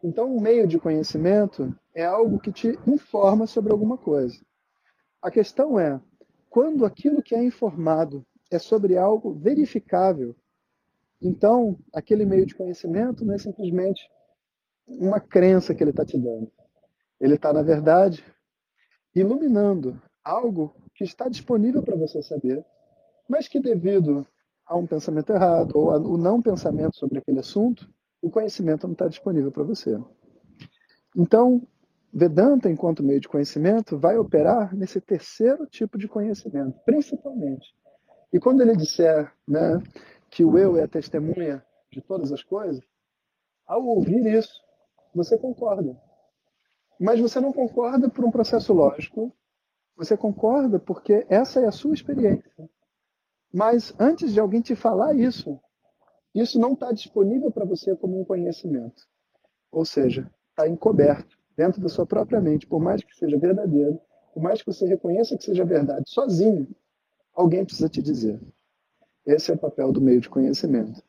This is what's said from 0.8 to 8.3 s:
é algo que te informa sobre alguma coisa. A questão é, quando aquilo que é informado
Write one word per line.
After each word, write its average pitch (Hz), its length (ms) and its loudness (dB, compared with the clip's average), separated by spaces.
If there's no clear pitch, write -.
é 165 120 -6
algo 202 340 0
que 202 120 -8
te - 340 -4
informa 220 640 2
sobre 214 240 -2
alguma 214 260 0
coisa. 135 400 -2
A 180 100 -6
questão 240 480 0
é, 139 220 -2
quando 269 360 2
aquilo 285 360 -2
que - 140 -6
é 233 80 0
informado 160 840 -2